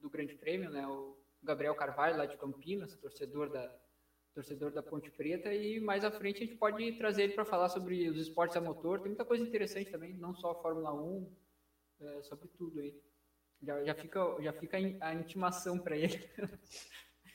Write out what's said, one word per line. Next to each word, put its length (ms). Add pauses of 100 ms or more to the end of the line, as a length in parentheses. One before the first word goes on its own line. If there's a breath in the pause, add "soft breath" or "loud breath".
do 80
Grande 260
Prêmio, 340
né? 180
O 300 (260)
Gabriel 320
Carvalho, 420
lá 80
de 120
Campinas, 580
torcedor 540
da, 200 (680)
torcedor 360
da 120
Ponte 260
Preta, 440
e 260
mais 240
à 80
frente 320
a 20
gente 120
pode 400
trazer 260
ele 100
pra 120
falar 240
sobre 400
os 100
esportes 380
a 40
motor, 380
tem 80
muita 160
coisa 200
interessante 460
também, 240
não 220
só 160
a 40
Fórmula 380
um, 320 (760)
é, 200
sobre 360
tudo 240
aí. 120 (720)
Já, 220
já 100
fica, 240 (220)
já 100
fica 240
a 60
in-, 180
a 160
intimação 640
pra 180
ele. 220 (180)
<laughs> 220 (760 soft breath)